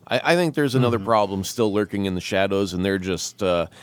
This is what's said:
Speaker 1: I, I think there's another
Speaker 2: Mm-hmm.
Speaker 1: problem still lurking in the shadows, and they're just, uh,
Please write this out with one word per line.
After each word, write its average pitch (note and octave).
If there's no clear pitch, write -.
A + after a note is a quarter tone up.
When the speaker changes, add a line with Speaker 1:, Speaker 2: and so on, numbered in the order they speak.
Speaker 1:
I, B2+
I D#3+
think E3+
there's C#3
another A#2+
Speaker 2:
Mm-hmm. F#2+
Speaker 1:
problem G2+
still G#2+
lurking G2+
in F#2
the F2
shadows, G2
and F2+
they're G2
just, F#2
uh, F2